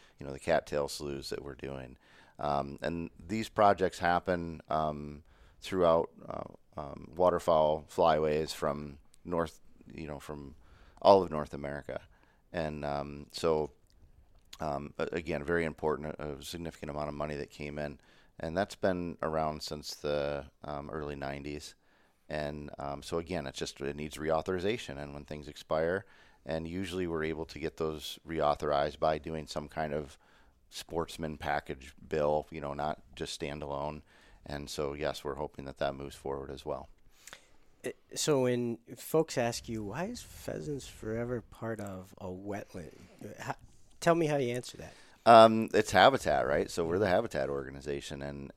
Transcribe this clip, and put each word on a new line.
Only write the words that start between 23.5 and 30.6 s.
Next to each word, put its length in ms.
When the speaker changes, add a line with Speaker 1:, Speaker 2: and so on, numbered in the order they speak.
Speaker 1:
just, 220
it 140
needs 220
reauthorization. 840
And 120
when 120
things 220
expire, 580
and 220
usually 400
we're 160
able 220
to 140
get 180
those 500
reauthorized 720
by 180
doing 300
some 200
kind 260
of 240